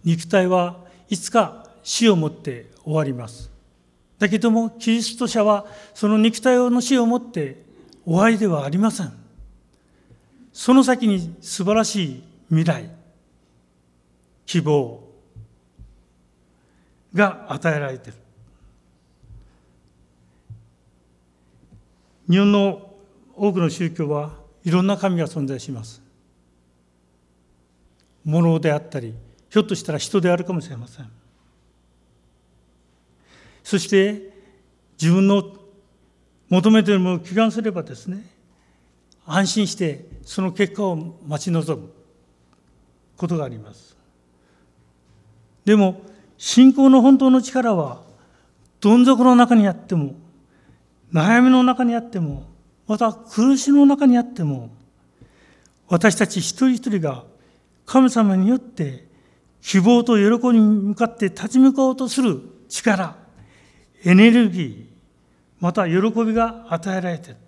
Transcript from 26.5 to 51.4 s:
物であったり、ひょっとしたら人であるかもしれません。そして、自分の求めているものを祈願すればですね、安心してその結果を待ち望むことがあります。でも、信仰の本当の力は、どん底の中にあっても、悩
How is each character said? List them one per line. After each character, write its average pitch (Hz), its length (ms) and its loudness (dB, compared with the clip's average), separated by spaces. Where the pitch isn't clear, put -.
物 160 360 0
で 160 120 -2
あ 147 60 -4
っ - 100 -12
た 139 120 -10
り、 113 160 -14
ひ 214 100 0
ょ 208 40 0
っ - 20 -2
と 208 100 -6
し - 80 -12
た 160 100 -8
ら 147 40 -6
人 - 240 -4
で 175 80 0
あ 175 60 2
る 175 100 -6
か 190 80 -8
も 165 80 -6
し - 80 -16
れ 131 80 -14
ま 117 100 -16
せ - 140 -20
ん。 113 80 -20
そ 196 160 -4
し - 80 -8
て、 202 440 -2
自 160 100 2
分 190 160 4
の 202 280 -2
求 185 220 4
め 220 120 4
て 190 80 -2
い - 20 2
る 196 60 2
も 180 120 -2
の 180 40 -2
を 165 40 -6
祈 180 160 -12
願 220 160 0
す 226 100 -8
れ 214 100 -6
ば 175 100 -8
で - 140 -16
す - 120 -18
ね、 196 160 -12
安 185 220 0
心 208 200 -2
し - 80 -10
て 151 300 -6
そ - 180 -10
の 185 100 -4
結 196 240 -4
果 208 80 -6
を 170 420 -8
待 147 180 -8
ち 180 80 -6
望 151 300 -4
む - 80 -20
こ 175 100 -8
と 170 100 -4
が 147 80 -6
あ 127 40 -12
り 117 80 -16
ま 107 160 -20
す。 - 240 -20
で 208 100 4
も、 185 280 0
信 262 360 6
仰 269 160 4
の 262 120 6
本 269 160 6
当 262 140 4
の 254 100 4
力 240 340 -2
は、 143 280 -6
ど 214 180 4
ん 247 80 6
底 254 180 4
の 254 120 6
中 240 200 4
に 208 120 4
あ 185 40 0
っ 170 40 -6
て - 200 -8
も、 143 200 -4
悩 190 300 2